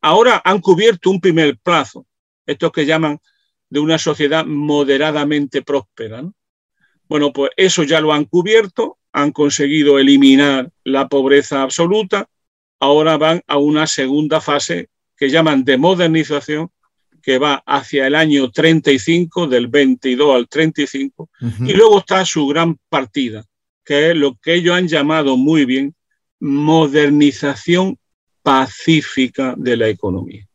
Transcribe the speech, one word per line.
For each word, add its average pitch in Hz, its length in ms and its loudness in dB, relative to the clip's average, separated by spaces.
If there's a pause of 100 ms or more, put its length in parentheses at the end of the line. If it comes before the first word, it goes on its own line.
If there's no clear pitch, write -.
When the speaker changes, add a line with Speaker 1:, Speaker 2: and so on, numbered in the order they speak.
Speaker 1:
Ahora 208 440 4
han 190 160 0
cubierto 190 500 2
un 190 100 -2
primer 160 380 2
plazo, 160 480 -4 (400)
estos 151 240 -4
que 151 160 -4
llaman 156 320 -2 (500)
de 143 120 -4
una 156 180 0
sociedad 151 460 -2
moderadamente 147 1160 -2
próspera, 120 600 -8
¿no? 185 120 -14 (760)
Bueno, 147 220 -2
pues 139 260 -4
eso 185 260 0
ya 156 180 0
lo 156 120 0
han 151 120 0
cubierto, 208 760 0 (140)
han 143 200 -2
conseguido 143 680 0
eliminar 135 720 4 (120)
la 135 260 -2
pobreza 139 540 0
absoluta, 190 640 -2 (540)
ahora 151 380 2
van 160 280 0
a 143 120 -2
una 151 280 0
segunda 147 540 -2
fase - 480 -6 (260)
que 139 140 -4
llaman 147 340 2
de 127 140 2
modernización, 160 920 -2 (500)
que 131 180 -2
va 139 280 0
hacia 135 400 -4
el 139 80 -2
año 143 360 0
treinta 160 400 2
y 135 80 2
cinco, 170 480 -2
del 123 200 0
veintidós 135 680 0
al 123 140 0
treinta 156 340 -2
y 139 40 -2
cinco, 139 420 -10 (120)
Speaker 2:
Ujú. 117 260 -6
Speaker 1:
y 139 80 -6
luego 208 240 6
está 190 260 -2
su 156 220 -4
gran 165 320 -2 (100)
partida, 123 560 -6 (400)
que 147 260 2
es 170 60 2
lo 139 260 0
que 165 120 0
ellos 175 200 2
han 180 140 0
llamado 147 480 0
muy 143 300 2
bien 135 280 -4 (460)
modernización 147 1600 0 (440)
pacífica 131 1160 -2
de 120 180 -2
la 113 120 0
economía. 95 680 -8